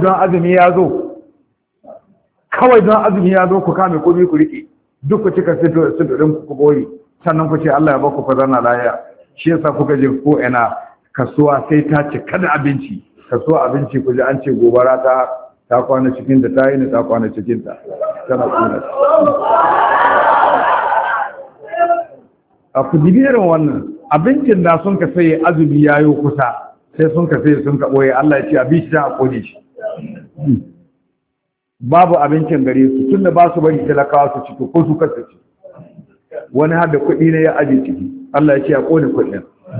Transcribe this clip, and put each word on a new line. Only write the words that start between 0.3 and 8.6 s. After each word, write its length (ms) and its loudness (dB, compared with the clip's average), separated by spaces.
ya 220 4
zo, 420 -2
kawai 340 4
don 200 2
azumi 260 2
ya 180 2
zo 120 0
ku 120 -2
kame 300 0
komai 240 4
ku 100 -2
riƙe. 300 -2
Duk 200 -2
ku 80 0
cika 320 -2
sito-, 340 0
sito 220 -2
ɗin 160 2
ku, 120 -10
ku 80 -12
ɓoye. 320 2
Sannan 240 0
ku 140 0
ce 80 -2
Allah 220 2
ya 60 0
ba 120 0
ku 160 -6
fa 100 0
zanna 240 2